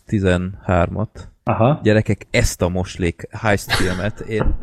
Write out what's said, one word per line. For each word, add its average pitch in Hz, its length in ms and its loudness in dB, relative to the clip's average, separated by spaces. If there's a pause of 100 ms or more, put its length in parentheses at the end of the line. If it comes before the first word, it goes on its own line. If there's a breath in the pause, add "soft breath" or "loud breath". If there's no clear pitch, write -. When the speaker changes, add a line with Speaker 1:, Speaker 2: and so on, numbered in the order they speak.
Speaker 1:
tizenhármat. 92 1300 -2 (120)
Speaker 2:
Aha. 120 400 2
Speaker 1:
Gyerekek, 107 480 2
ezt - 300 0
a 90 80 2
moslék 90 640 -4
heist - 420 -2
filmet, 92 460 -2
én, 107 440 2